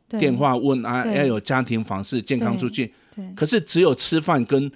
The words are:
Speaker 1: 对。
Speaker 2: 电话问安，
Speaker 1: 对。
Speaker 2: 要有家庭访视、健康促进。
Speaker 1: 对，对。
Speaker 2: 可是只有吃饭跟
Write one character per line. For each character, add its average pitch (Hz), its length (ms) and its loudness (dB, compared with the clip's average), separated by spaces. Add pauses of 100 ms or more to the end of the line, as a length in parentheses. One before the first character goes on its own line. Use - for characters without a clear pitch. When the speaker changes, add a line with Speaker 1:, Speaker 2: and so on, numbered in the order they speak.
Speaker 1:
对。 226 120 -6
Speaker 2:
电 139 160 2
话 131 200 2
问 127 300 0
安， 123 180 -2
Speaker 1:
对。 113 120 -2
Speaker 2:
要 143 100 2
有 117 140 0
家 131 240 0
庭 113 200 -2
访 98 200 -6
视、 123 180 -4
健 131 160 -2
康 113 180 0
促 120 140 -2
进。 117 160 -4 (300)
Speaker 1:
对， 196 100 -12
对。 185 80 -16
Speaker 2:
可 - 100 -2
是 156 160 2
只 170 220 0
有 160 140 6
吃 - 260 0
饭 156 240 2
跟 139 300 0